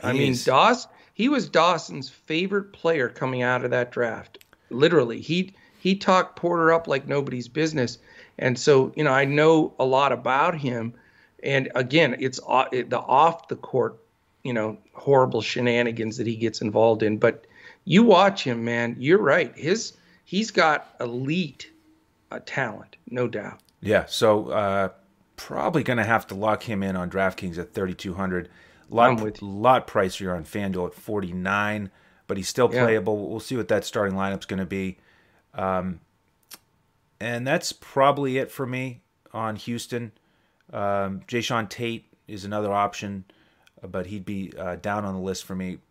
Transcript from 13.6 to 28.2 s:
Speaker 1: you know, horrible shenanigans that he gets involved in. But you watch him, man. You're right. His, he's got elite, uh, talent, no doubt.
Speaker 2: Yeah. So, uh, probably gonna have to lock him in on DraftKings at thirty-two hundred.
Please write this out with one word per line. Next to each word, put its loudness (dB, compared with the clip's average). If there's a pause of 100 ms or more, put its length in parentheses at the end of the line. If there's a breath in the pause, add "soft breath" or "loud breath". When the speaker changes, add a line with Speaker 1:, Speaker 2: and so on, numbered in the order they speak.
Speaker 1:
you -4
know, -2 (160)
horrible 4
shenanigans -2
that -4
he -4
gets -4
involved 4
in. 0
But 0 (400 loud breath)
you 6
watch 6
him, -2
man. -2
You're 4
right. 2
His, -4 (320 soft breath)
he's -4
got 0
elite, -4 (580)
uh, -10
talent, -8 (120)
no -2
doubt. -10 (200)
Speaker 2:
Yeah. 2
So, 2
uh, 0 (460)
probably -4
gonna 0
have 2
to -10
lock 0
him -4
in -2
on -4
DraftKings -2
at -10
thirty-two -6
hundred. -4 (440 soft breath)